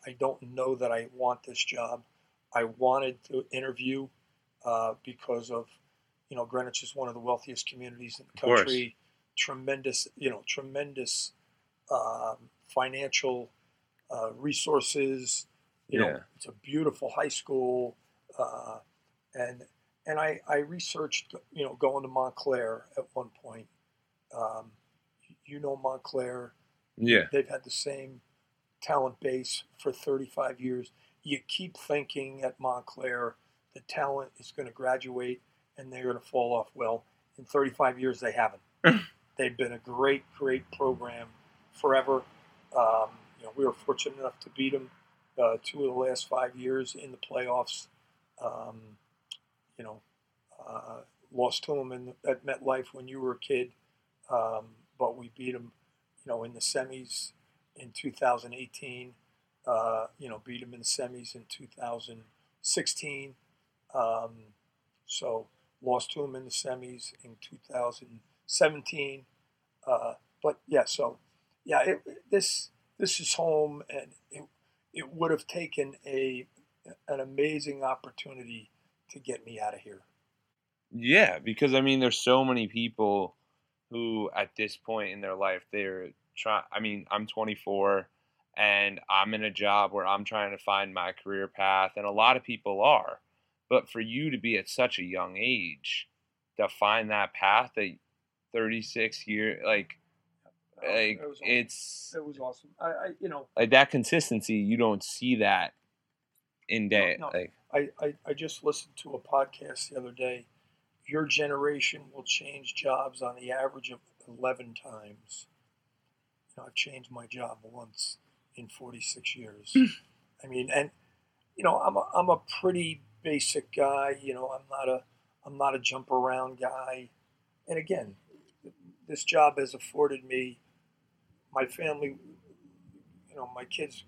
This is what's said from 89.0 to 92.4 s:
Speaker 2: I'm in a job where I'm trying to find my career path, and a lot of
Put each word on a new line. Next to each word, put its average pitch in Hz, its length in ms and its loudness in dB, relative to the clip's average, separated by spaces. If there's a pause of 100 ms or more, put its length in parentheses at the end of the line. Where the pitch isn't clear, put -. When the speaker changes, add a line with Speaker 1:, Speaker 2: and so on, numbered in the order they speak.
Speaker 2:
I'm 98 240 4
in 107 100 -2
a 107 80 -2
job 101 420 4
where 98 140 0
I'm 101 180 2
trying 104 260 -2
to 98 120 -10
find 98 300 0
my 92 200 -2
career 98 360 -4
path, 95 480 4
and 101 80 -2
a 101 60 0
lot 113 260 6
of 127 80 -6